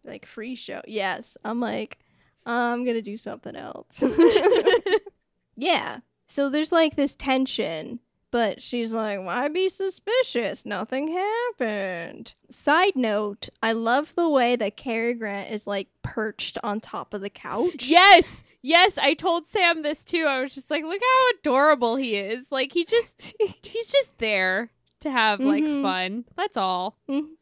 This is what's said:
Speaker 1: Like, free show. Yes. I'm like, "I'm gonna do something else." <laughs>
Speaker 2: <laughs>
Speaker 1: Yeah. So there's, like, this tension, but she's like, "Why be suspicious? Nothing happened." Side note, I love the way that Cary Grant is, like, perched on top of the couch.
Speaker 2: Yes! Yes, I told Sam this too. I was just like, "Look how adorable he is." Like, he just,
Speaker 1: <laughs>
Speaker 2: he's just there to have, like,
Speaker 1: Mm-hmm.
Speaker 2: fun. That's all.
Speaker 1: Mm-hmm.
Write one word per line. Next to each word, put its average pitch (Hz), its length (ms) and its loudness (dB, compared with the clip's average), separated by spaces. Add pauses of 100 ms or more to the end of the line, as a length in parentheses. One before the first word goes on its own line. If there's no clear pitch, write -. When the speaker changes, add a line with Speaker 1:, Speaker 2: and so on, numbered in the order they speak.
Speaker 1:
Like, - 220 -16
free 240 300 -12
show. - 300 -12
Yes. 196 560 -6
I'm 226 160 -6
like, 220 400 -6 (460)
"I'm 240 400 -2
gonna 233 160 0
do 208 160 -12
something - 400 -12
else." - 520 -10
<laughs> - 40 2 (880)
Speaker 2:
<laughs> - 540 -20
Speaker 1:
Yeah. 247 440 -2 (260)
So 277 240 -2
there's, 302 200 0
like, 320 260 4
this 285 180 0
tension, 240 880 -2 (300)
but 226 300 0
she's 233 320 -6
like, 214 320 -4
"Why 254 240 -2
be 370 220 0
suspicious? 381 960 -4
Nothing 226 420 -6
happened." 240 1300 -6 (160)
Side 349 440 2
note, 214 540 -2 (140)
I 226 100 0
love 233 440 0
the 339 120 2
way 247 280 4
that 214 200 -4
Cary 233 380 -4
Grant 202 360 -8
is, 214 160 -8
like, 196 220 -4 (140)
perched - 600 -6
on 208 180 -4
top - 340 -12
of 196 80 -8
the 196 80 -8
couch. 240 560 -6
Speaker 2:
Yes! 349 580 8 (160)
Yes, 339 380 4
I 381 160 4
told 339 340 -2
Sam 339 320 0
this 302 240 -4
too. 330 220 -2
I 262 160 0
was 269 120 -8
just - 160 -14
like, 311 140 -2
"Look 403 160 -6
how 508 280 4 (120)
adorable 262 560 4
he 240 200 -2
is." 220 360 -6
Like, 269 200 -2
he 339 120 0
just, - 520 -2
Speaker 1:
<laughs> - 280 -4
Speaker 2:
he's 453 260 -8
just - 280 0
there 208 520 0 (300)
to 302 100 -6
have, 220 300 2
like, 294 240 2
Speaker 1:
Mm-hmm. 285 180 0
Speaker 2:
fun. 190 420 -2 (120)
That's 370 220 -4
all. 185 400 -2 (100)
Speaker 1:
Mm-hmm. 294 200 -4 (140)